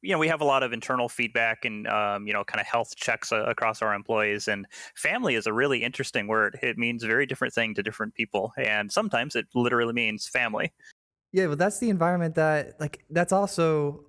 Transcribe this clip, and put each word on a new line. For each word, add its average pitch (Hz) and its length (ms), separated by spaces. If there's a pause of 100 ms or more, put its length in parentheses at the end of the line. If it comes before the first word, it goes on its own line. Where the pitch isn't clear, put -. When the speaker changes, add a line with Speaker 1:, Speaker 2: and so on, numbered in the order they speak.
Speaker 1:
you 190 100
know, 170 80
we 156 80
have 160 140
a 151 40
lot 135 180
of 120 100
internal 120 360
feedback 113 560
and, 110 220
um, 104 400
you 104 60
know, 101 100
kinda 104 200
health 117 320
checks - 360
a-, 110 140
across 113 360
our 107 140
employees. 104 520
And 101 200 (280)
family 180 400
is 110 120
a 110 60
really 127 300
interesting 113 440
word. 107 340
It 123 160
means 117 260
a 113 40
very 123 180
different 127 280
thing 113 220
to 104 80
different 110 300
people. 104 440
And 107 340
sometimes 156 440
it 117 200
literally 120 380
means 110 340
family. 120 460 (580)
Speaker 2:
Yeah, 185 160
well, 147 100
that's 190 220
the 240 100
environment 170 460
that, 156 440
like, - 300
that's 170 240
also 160 760